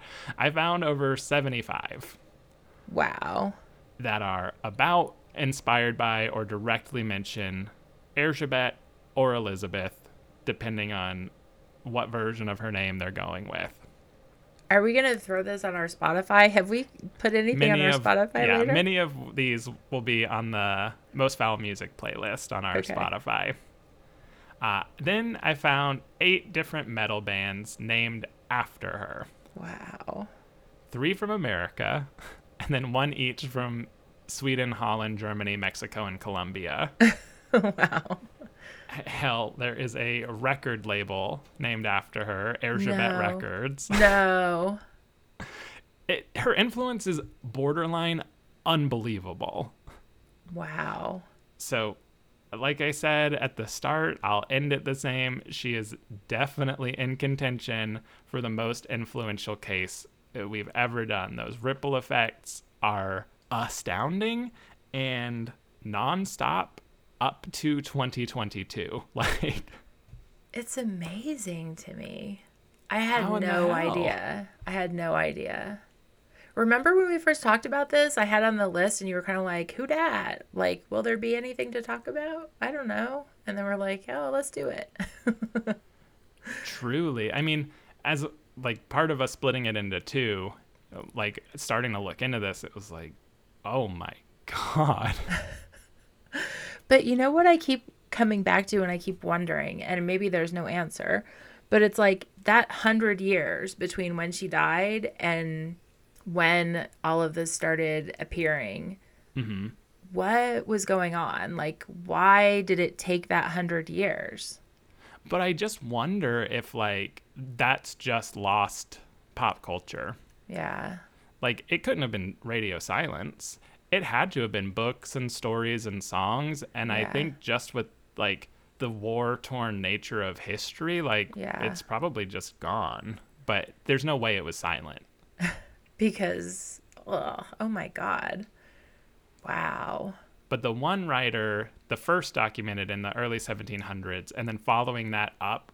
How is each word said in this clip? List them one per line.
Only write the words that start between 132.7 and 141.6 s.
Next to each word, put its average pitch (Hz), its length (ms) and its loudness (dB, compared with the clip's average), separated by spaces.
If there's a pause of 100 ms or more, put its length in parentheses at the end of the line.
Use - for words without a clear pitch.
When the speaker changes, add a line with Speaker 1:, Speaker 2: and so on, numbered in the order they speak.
Speaker 1:
But 101 260 0 (140)
there's 135 200 2
no 151 120 2
way 113 200 2
it 92 80 -2
was 82 120 -6
silent. 80 460 -6 (360)
Speaker 2:
<laughs> 175 80 0 (520)
Because, 185 800 -2 (280)
ugh, - 360 -4 (140)
oh 220 100 -2
my 208 200 -4
God. - 580 -4 (1000)
Wow. - 680 -4 (340)
Speaker 1:
But 123 140 -2
the 120 100 0
one 170 360 -2
writer, 113 640 0 (180)